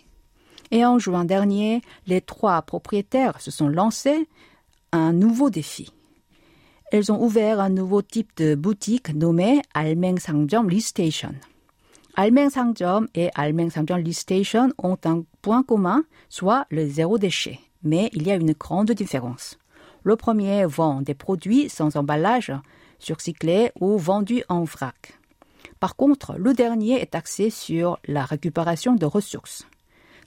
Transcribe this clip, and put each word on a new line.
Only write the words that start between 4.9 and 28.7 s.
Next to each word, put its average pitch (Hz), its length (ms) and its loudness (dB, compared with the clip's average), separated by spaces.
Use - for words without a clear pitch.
un 165 160 4
nouveau 226 380 4
défi. - 420 -8
Elles 208 200 2
ont 208 80 2
ouvert 220 400 2
un 196 100 0
nouveau 190 340 0
type - 340 -6
de 156 160 2
boutique 196 600 -2
nommé 170 480 2
Almeng 165 460 0
Sangjeom 175 500 0
Lee 190 120 2
Station. 160 520 -4
Almeng 254 360 4
Sangjeom 220 640 0
et 170 180 0
Almeng 160 380 -2
Sangjeom 160 280 -2
Lee 170 140 -4
Station 202 640 0
ont 185 280 -2
un 165 180 0
point 240 220 2
commun, 214 400 2
soit 233 400 0
le 151 180 -2
zéro 160 300 0
déchet. 180 420 -4
Mais 170 300 0
il 160 140 -4
y 202 40 0
a 196 40 2
une 160 180 2
grande 202 380 -2
différence. 131 680 -6
Le 208 120 4
premier 202 520 0
vend 147 340 0
des 139 140 -6
produits 202 540 0
sans 151 260 -2
emballage, 156 560 0
surcyclés 175 800 -2
ou 202 180 2
vendus 196 500 0
en 175 160 0
vrac. - 540 -10
Par 185 160 -4
contre, - 420 0
le 233 160 2
dernier 233 480 0
est - 140 -8
axé 190 340 -2
sur 170 560 -4
la 143 200 -4
récupération 170 680 -2